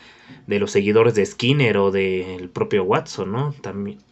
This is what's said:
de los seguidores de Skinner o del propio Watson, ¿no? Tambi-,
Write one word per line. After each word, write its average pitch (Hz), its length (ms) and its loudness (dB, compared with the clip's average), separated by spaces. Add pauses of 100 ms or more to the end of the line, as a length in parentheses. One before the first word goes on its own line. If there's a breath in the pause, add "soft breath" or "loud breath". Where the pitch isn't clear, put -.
(460 loud breath)
de 101 140 -2
los 101 100 -4
seguidores 107 460 4
de 98 100 2
Skinner 120 500 2
o 98 140 4
del 92 580 -2
propio 104 360 -2
Watson, 104 480 -2
¿no? 143 200 -4 (100)
Tambi-, 101 360 -10 (140)